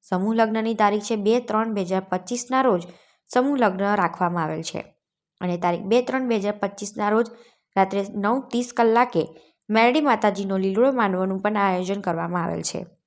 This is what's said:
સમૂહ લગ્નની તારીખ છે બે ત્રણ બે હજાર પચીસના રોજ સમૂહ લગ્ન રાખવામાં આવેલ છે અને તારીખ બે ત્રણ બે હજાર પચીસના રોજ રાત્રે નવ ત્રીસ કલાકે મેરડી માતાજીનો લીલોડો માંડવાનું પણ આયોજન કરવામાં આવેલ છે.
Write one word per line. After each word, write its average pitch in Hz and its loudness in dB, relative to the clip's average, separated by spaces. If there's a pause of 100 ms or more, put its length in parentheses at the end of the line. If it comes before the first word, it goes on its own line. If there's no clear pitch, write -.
સમૂહ 196 -2
લગ્નની 220 0
તારીખ 208 2
છે 226 -2
બે 214 2
ત્રણ 226 -2
બે 202 -2
હજાર 185 -2
પચીસના 240 -2
રોજ 202 2 (500)
સમૂહ 269 2
લગ્ન 202 2
રાખવામાં 175 0
આવેલ 160 -4
છે - -8 (580)
અને 180 -2
તારીખ 175 0
બે 220 2
ત્રણ 254 -2
બે 233 2
હજાર 202 -2
પચીસના 202 -4
રોજ 220 2 (520)
રાત્રે 196 2
નવ 208 0 (100)
ત્રીસ 240 -4
કલાકે 233 2 (420)
મેરડી 233 4
માતાજીનો 202 0
લીલોડો 190 2
માંડવાનું 190 0
પણ 208 0
આયોજન 190 0
કરવામાં 170 -2
આવેલ 170 -4
છે. - -6 (220)